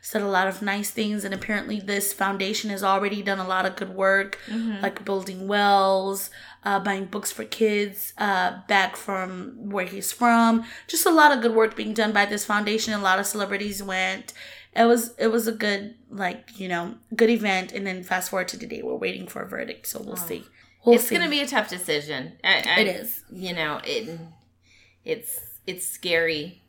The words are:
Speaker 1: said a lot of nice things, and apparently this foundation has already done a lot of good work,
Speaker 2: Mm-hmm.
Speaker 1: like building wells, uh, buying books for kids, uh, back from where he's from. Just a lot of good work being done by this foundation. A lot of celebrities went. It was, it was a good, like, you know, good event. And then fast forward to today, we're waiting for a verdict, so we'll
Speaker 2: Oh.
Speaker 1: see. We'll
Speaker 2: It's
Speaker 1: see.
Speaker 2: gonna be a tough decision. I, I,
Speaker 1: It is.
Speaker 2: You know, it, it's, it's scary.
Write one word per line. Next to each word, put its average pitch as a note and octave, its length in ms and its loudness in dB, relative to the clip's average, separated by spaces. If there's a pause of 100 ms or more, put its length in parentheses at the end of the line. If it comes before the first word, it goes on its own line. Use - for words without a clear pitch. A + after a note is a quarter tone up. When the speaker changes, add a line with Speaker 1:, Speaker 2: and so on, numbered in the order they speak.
Speaker 1:
said - 220 -4
a G3+ 60 -2
lot F#3+ 200 2
of F#3+ 140 -6
nice G3+ 280 -2
things, G#3 340 -2
and G3 100 -6
apparently G#3 460 -4
this G3+ 320 -2
foundation G3 580 -2
has G3 120 -4
already G3+ 400 2
done G3 180 -2
a F#3 60 -4
lot F#3 200 0
of F#3 100 -2
good F#3 180 -8
work, G3 440 2 (100)
Speaker 2:
Mm-hmm. A3 340 -4
Speaker 1:
like G3 220 -4
building F#3+ 440 -4
wells, G3 840 4 (340)
uh, G3+ 160 2
buying G3 260 -2
books G#3 260 -6
for A3 120 -8
kids, G#3 720 0
uh, F#3+ 340 2 (160)
back F#3+ 280 2
from F#3+ 600 -6
where G3+ 260 -4
he's F#3+ 280 -8
from. A#3 520 6 (220)
Just - 200 0
a F#4+ 40 6
lot D4+ 220 8
of B3 100 2
good A3+ 120 4
work A3 220 4
being A3 160 -4
done G#3+ 200 2
by G3+ 120 4
this G#3 200 -4
foundation. G#3+ 500 0
A G#3 40 -2
lot F#3+ 200 4
of G3 80 -2
celebrities G3+ 560 -4
went. F#3+ 500 -4 (420)
It A3+ 120 6
was, A#3 320 4
it - 80 2
was A3+ 200 2
a A3+ 60 -2
good, G#3 420 -2 (160)
like, F#3+ 380 -6 (100)
you F#3+ 80 -8
know, F3+ 280 -4 (200)
good A3+ 140 6
event. G3 440 2
And G3 140 -6
then F#3 160 -6
fast F#3 280 -4
forward F#3+ 180 -2
to - 100 -10
today, - 240 -10
we're - 140 -4
waiting - 300 -6
for - 160 -10
a - 60 -8
verdict, - 380 -8
so - 140 -8
we'll - 180 -10
Speaker 2:
Oh. F3 100 -8
Speaker 1:
see. - 160 -8 (400)
We'll A#3+ 120 10
Speaker 2:
It's A#3+ 120 4
Speaker 1:
see. - 80 -2
Speaker 2:
gonna F4 120 2
be D4 120 0
a C#4+ 60 -2
tough C4 220 0
decision. D3+ 720 -4
I, F#3+ 120 4 (120)
I, F3+ 140 4
Speaker 1:
It G#3+ 80 4
is. - 320 -6 (100)
Speaker 2:
You F#3 220 -8
know, D#3 320 -4
it, C#3+ 340 -6 (840)
it's, - 360 -6 (260)
it's F3+ 200 -8
scary. E3 840 -2